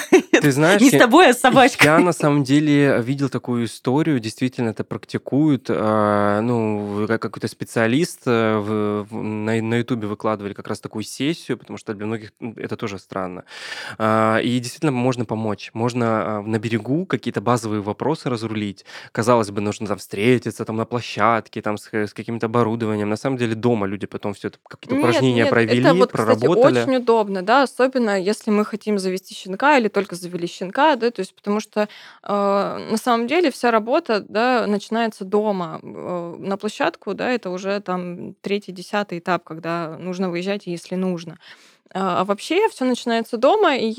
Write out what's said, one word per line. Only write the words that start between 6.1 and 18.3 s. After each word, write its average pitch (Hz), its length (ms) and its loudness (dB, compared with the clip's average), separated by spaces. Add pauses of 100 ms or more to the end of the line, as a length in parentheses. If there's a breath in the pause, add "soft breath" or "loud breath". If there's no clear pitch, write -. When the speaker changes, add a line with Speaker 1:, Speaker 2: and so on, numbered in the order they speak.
Speaker 1:
ну, 107 680 -2
как, 110 140 0
какой-то 110 280 -8
специалист, 123 760 -2
э, 113 320 2
в, 104 520 -2
в, 110 140 -10
на, 107 380 -2
на 113 180 -2
Ютубе 117 280 -4
выкладывали 101 460 -4
как 98 140 -16
раз 104 120 -6
такую - 240 -10
сессию, 139 540 -6
потому 104 200 -14
что 110 160 -10
для 104 120 -10
многих, 107 340 -8
м, 113 160 -12
это - 220 -8
тоже 101 220 -8
странно. 90 440 -10 (540 loud breath)
А, 110 400 2
и 123 220 0
действительно 127 340 -2
можно 123 320 0
помочь. 110 480 -6
Можно, 120 320 0 (320)
а, 104 40 -6
на 110 180 -2
берегу 117 460 -2
какие-то 117 360 -4
базовые 110 400 0
вопросы 117 480 -4
разрулить. 107 560 -6 (260 loud breath)